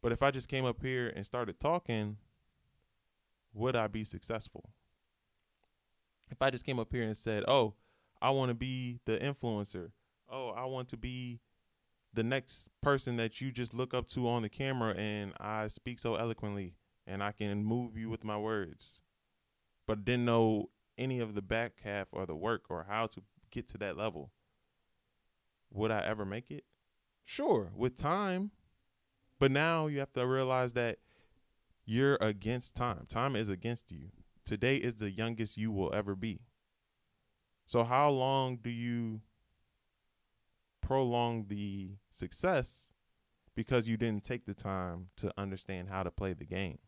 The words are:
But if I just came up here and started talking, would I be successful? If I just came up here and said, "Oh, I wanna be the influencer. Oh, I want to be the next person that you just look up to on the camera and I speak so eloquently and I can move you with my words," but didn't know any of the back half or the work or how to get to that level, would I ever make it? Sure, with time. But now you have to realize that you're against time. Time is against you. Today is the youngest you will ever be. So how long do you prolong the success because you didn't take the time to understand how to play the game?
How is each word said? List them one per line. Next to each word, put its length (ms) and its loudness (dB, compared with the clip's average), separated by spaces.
But 100 2
if 100 0
I 80 6
just 180 -4
came 160 0
up 180 -2
here 320 -2
and 100 -6
started 340 -4
talking, 580 0
would 220 0
I 100 2
be 180 -4
successful? 680 -8
If 120 -8
I 80 6
just 140 -6
came 140 -2
up 140 -2
here 100 0
and 140 -2
said, 320 0
"Oh, 260 6
I 100 4
wanna 240 2
be 500 -4
the 140 2
influencer. 760 -2
Oh, 180 -6
I 140 -6
want 260 -4
to 60 -8
be 440 -8
the 80 2
next 460 -2
person 360 4
that 240 -2
you 100 -2
just 240 -4
look 180 -2
up 180 -2
to 180 0
on 140 2
the 60 -2
camera 460 0
and 460 -2
I 260 -2
speak 320 -8
so 160 0
eloquently 640 -2
and 160 -6
I 120 0
can 320 -2
move 320 -2
you 120 -6
with 140 -6
my 160 -2
words," 600 -4
but 180 -2
didn't 200 2
know 460 6
any 220 0
of 160 -4
the 80 -2
back 400 -2
half 300 -4
or 140 -4
the 100 -4
work 340 -2
or 180 -4
how 200 0
to 140 -12
get 180 -6
to 100 -12
that 180 -4
level, 340 -4
would 180 0
I 100 0
ever 240 -2
make 260 -6
it? 140 -12
Sure, 500 2
with 220 0
time. 560 0
But 100 8
now 360 4
you 140 0
have 120 -4
to 140 2
realize 480 2
that 240 2
you're 340 6
against 560 0
time. 320 -2
Time 260 0
is 140 0
against 420 -4
you. 200 -12
Today 320 2
is 200 -2
the 140 -2
youngest 460 -4
you 160 0
will 220 2
ever 200 0
be. 280 -6
So 180 4
how 280 6
long 480 2
do 100 -6
you 540 -2
prolong 640 2
the 440 -4
success 800 0
because 340 2
you 80 2
didn't 280 0
take 200 -6
the 100 -6
time 600 -4
to 220 -4
understand 500 -6
how 140 -2
to 80 0
play 240 -2
the 100 -10
game? 440 -4